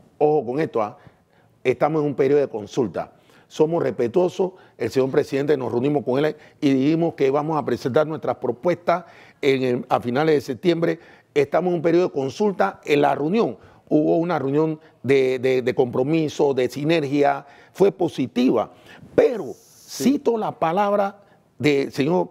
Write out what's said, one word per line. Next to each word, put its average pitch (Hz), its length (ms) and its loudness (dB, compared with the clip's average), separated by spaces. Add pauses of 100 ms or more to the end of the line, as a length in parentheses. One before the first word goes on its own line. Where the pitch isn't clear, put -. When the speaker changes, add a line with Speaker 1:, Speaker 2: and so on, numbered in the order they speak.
(180)
Speaker 1:
ojo 151 280 2
con 127 140 -4
esto, 131 220 -2
¿ah? 110 140 -6 (760)
Estamos 151 320 0
en 147 60 0
un 135 60 -4
periodo 143 260 2
de 135 80 -2
consulta. 101 640 -6 (360)
Somos 160 340 0
respetuosos, 175 720 -2 (260)
el 123 120 -4
señor 131 200 0
presidente, 143 460 0
nos 123 140 -6
reunimos 123 340 0
con 131 200 0
él 151 120 -2 (240)
y 139 120 2
dijimos 160 420 2
que 139 160 0
vamos 147 260 -2
a 139 80 -2
presentar 127 420 0
nuestras 139 300 -6
propuestas 170 680 -2 (360)
en 135 220 2
el, 123 260 -2
a 131 120 0
finales 147 340 0
de 135 60 2
septiembre. 165 580 0 (360)
Estamos 160 360 0
en 175 60 0
un 151 60 -4
periodo 170 240 2
de - 60 -6
consulta. 190 720 -2
En 143 180 2
la 139 120 2
reunión, 151 420 0 (320)
hubo 156 280 2
una 170 220 -2
reunión 151 420 -2 (220)
de, 131 360 2
de, 127 240 0
de 123 120 -2
compromiso, 139 800 0
de 123 140 0
sinergia, 143 800 -2 (260)
fue 190 200 2
positiva, 143 800 -2 (420)
pero 214 400 2
Speaker 2:
Sí. - 480 -16
Speaker 1:
cito 262 340 2
la 196 220 -4
palabra 202 640 -2 (360)
del 139 340 0
señor 170 380 0